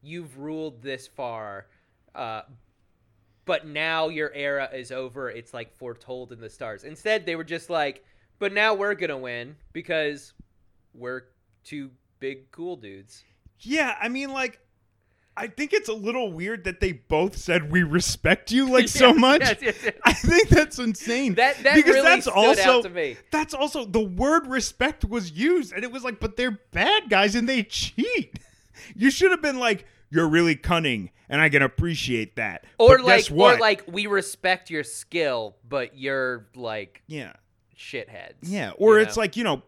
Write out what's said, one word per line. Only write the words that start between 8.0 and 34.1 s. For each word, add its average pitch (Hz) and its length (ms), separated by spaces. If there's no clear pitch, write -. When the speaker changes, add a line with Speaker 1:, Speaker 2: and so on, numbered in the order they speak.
Speaker 1:
"But 202 140
now 214 200
we're 202 220
gonna 160 220
win 123 380
because 156 600
we're 123 300
two 139 280
big 135 320
cool 175 240
dudes." 101 480
Speaker 2:
Yeah, 262 400
I 233 100
mean, 269 240
like, 262 260
I 226 120
think 285 240
it's 415 160
a 220 60
little 220 380
weird 180 340
that 185 160
they 190 100
both 160 460
said, 165 340
"We 175 120
respect 170 680
you," 262 180
like, 247 180
Speaker 1:
<laughs> - 20
Speaker 2:
so 254 200
Speaker 1:
Yes, 311 80
Speaker 2:
much. 262 240
Speaker 1:
yes, 233 200
yes, 240 220
yes. 214 100
Speaker 2:
I - 100
think 370 360
that's - 300
insane. 233 560
Speaker 1:
That, 254 280
that 277 120
Speaker 2:
Because 311 180
Speaker 1:
really 381 160
Speaker 2:
that's 359 140
Speaker 1:
stood 226 120
Speaker 2:
also, 214 440
Speaker 1:
out 233 40
to 190 60
me. 160 260
Speaker 2:
that's 302 220
also, 285 320
the 214 180
word 262 440
respect 262 580
was 196 260
used, 262 420
and 196 120
it 240 60
was 247 120
like, 247 160
"But 220 160
they're 247 240
bad 302 360
guys, 202 260
and 233 120
they 254 160
cheat." - 800
<laughs> - 60
You 240 140
should 370 220
have 349 100
been 294 160
like, 233 300
"You're 165 180
really 165 260
cunning, 135 540
and 143 120
I 156 80
can 139 140
appreciate 131 720
that. 101 280
Speaker 1:
Or 226 200
Speaker 2:
But 254 80
Speaker 1:
like, 240 160
Speaker 2:
guess 180 100
what?" 202 240
Speaker 1:
or 233 40
like, 220 280
"We 202 180
respect 185 640